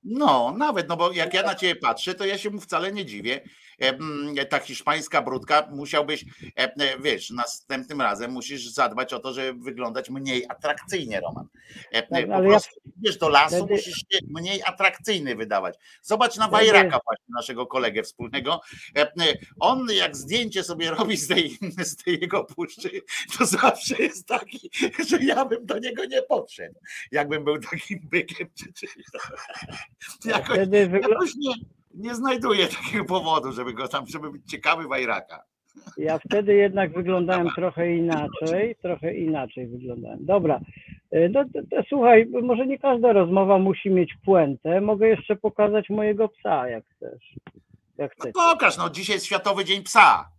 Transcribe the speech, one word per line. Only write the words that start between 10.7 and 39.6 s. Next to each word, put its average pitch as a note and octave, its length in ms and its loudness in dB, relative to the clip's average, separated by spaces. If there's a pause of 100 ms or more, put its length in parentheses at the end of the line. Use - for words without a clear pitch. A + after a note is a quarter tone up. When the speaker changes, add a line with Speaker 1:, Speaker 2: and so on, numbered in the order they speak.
Speaker 1:
Roman. E2 260 -10 (440)
Em, A2+ 200 -2
Speaker 2:
Tak, - 160 -2
Speaker 1:
po G3+ 80 -2
Speaker 2:
ale F#3 100 4
ja G3 60 6
Speaker 1:
prostu - 280 4 (200)
idziesz G3+ 180 -2
do D#3+ 120 2
lasu, D3+ 260 6
Speaker 2:
wtedy F3+ 180 0
Speaker 1:
musisz F3+ 220 -2 (160)
się F#3+ 80 0 (100)
mniej F3 360 -6
atrakcyjny F#3 720 -2
wydawać. G2+ 400 -2 (260)
Zobacz A#3 360 0
na A3 100 2
Speaker 2:
wtedy G3+ 100 4
Speaker 1:
Wajraka G3 480 6
właśnie, A2 200 -6 (100)
naszego B2 320 -6
kolegę A2+ 360 -2
wspólnego. C3 580 -6 (340)
Em, D3 120 2 (520)
on B3 360 2
jak F3 200 -2
zdjęcie F#3+ 480 -4
sobie E3 280 -4
<laughs> D#3+ 80 -4
robi G3+ 180 0
z D3 100 -6
tej, D#3+ 300 0 (260)
z - 200 -8
tej F3 180 -2
jego F3+ 220 -2
puszczy, - 460 -10 (480)
to B3+ 80 2
zawsze - 580 0
jest - 240 -6
taki, - 420 -8 (400)
że - 140 2
ja C4 220 2
bym - 200 -4
do A3 140 -4
niego A#3 260 -8
nie C4 160 -2
podszedł, - 580 -6 (320)
jakbym D3 320 -2
był D3 160 0
takim - 400 -10 (120)
bykiem E3 360 -4 (100)
czy - 160 -18
czymś. - 320 -18 (1200)
Speaker 2:
Ja A3 120 -4
Speaker 1:
Jakoś, F#3 200 -2
Speaker 2:
wtedy G3 320 4
wygl- G3 200 2
Speaker 1:
jakoś D4 260 2
nie, C4+ 180 -4 (400)
nie A3+ 220 -10
znajduję A#3 520 2
takiego - 380 -4
powodu, D#3+ 460 0
żeby B2 220 -8
go B2+ 140 -6
tam, C3 200 -6
żeby D3+ 240 -12
być - 100 -18 (100)
ciekawy D#3 360 -2
Wajraka. A2+ 560 4 (540)
Speaker 2:
Ja D#3 220 0
wtedy G3+ 360 4
jednak G3 380 6
wyglądałem F3+ 540 2
Speaker 1:
Dobra. - 80 -4
Speaker 2:
trochę E3+ 400 0
inaczej, E3 840 0
trochę E3+ 340 -4
inaczej C3+ 520 -4